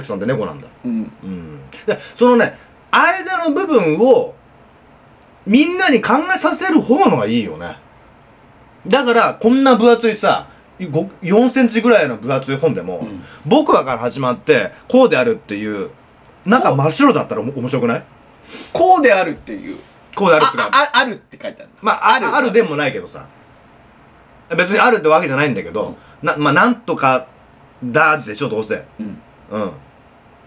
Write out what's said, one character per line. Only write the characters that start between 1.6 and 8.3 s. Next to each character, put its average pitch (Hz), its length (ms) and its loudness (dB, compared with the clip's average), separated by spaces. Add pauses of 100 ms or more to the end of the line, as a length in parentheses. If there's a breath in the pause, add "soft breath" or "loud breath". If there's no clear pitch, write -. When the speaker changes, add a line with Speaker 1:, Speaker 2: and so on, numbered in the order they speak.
Speaker 1:
で、 202 120 -4 (160 loud breath)
そ 247 160 4
の 240 60 4
ね、 220 220 0 (320 loud breath)
間 349 540 0
の 330 80 0
部 359 140 -2
分 180 320 0
を、 226 360 2 (1120)
み 240 180 4
ん 349 140 -2
な 370 120 0
に 233 100 4
考 - 140 0 (200)
え 370 40 -4
さ 330 160 0
せ 381 180 -4
る 302 80 4
方 294 280 2
の 170 80 2
が 107 100 -2
い 117 160 -2
い - 20 -8
よ 80 140 -12
ね。 85 180 -14 (1080)